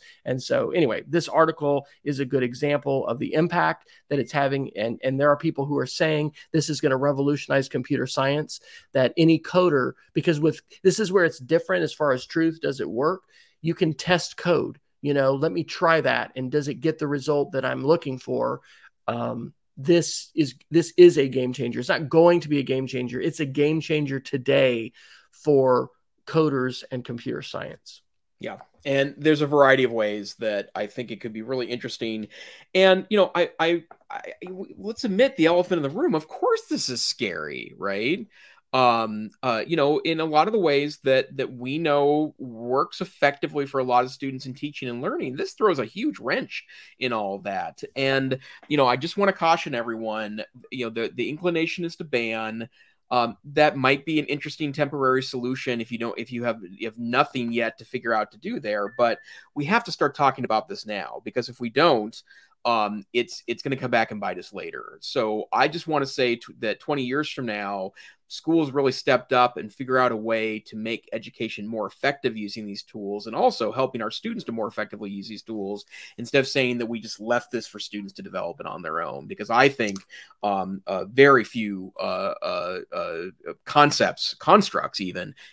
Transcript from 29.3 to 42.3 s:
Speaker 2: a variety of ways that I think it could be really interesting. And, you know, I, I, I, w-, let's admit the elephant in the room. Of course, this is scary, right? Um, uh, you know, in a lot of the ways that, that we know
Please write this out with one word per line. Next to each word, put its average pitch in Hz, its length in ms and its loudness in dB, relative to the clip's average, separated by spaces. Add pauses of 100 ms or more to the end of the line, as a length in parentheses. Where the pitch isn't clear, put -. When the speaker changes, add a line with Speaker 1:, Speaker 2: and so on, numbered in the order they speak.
Speaker 2:
a 147 40 2
variety 135 380 8
of 117 60 2
ways 107 460 -2
that 104 380 -4
I 104 120 -4
think 113 240 -10
it 104 100 -12
could 117 120 -8
be 110 100 -10
really 123 240 -4
interesting. 110 600 -6 (460)
And, 190 360 6
you 208 60 4
know, 190 180 6
I, 175 240 2
I, 165 260 0 (260)
I, - 120 -10 (220)
w-, 185 320 -12
let's 208 280 -10
admit 240 320 4
the 160 100 6
elephant 175 320 4
in 151 40 -2
the 143 160 -4
room. 285 160 2
Of 151 140 -2
course, 453 400 0
this 285 200 -2
is 123 140 -4
scary, 76 760 -6
right? 113 500 -2 (460)
Um, 113 580 2 (120)
uh, 117 240 0
you 165 100 -2
know, 147 240 4
in 160 200 -2
a 160 40 -2
lot 156 240 4
of 214 40 -2
the 226 60 2
ways 147 460 2
that, 135 340 2
that 131 120 -4
we 127 280 -8
know 147 580 2